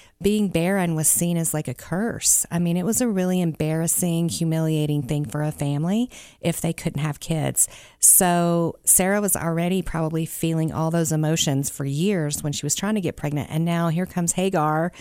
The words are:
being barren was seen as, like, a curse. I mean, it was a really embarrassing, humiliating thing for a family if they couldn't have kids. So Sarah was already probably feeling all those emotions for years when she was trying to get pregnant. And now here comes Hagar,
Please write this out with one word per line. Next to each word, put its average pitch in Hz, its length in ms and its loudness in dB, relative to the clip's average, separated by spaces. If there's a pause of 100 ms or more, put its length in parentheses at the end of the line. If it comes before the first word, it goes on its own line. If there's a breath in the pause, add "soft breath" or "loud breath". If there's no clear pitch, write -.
(220 loud breath)
being 202 280 2
barren 175 460 2
was 156 120 0
seen 175 300 2
as, 165 160 -2
like, 151 160 -4
a 123 40 -6
curse. - 760 -2
I 170 80 0
mean, 170 160 2
it 180 80 0
was 220 160 0
a 247 80 2
really 185 320 0
embarrassing, 165 880 0
humiliating 156 760 0
thing 147 200 -2
for 147 200 -4
a 151 100 -2
family 165 560 -2 (320 loud breath)
if 170 180 -2
they 165 140 -2
couldn't - 280 -4
have 147 200 -4
kids. 143 480 -2 (300 loud breath)
So 170 840 4
Sarah 196 380 4
was 196 160 0
already 170 440 0
probably 160 440 -2
feeling 160 480 -2
all 160 180 -2
those 160 220 0
emotions 151 560 0
for - 160 -8
years 151 580 -2
when 147 80 -2
she 143 140 -6
was 147 100 -2
trying 214 200 -2
to 208 60 -2
get 165 140 -2
pregnant. 147 340 -4
And 160 140 0
now 170 240 0
here 170 180 0
comes 170 280 -2
Hagar, 165 680 0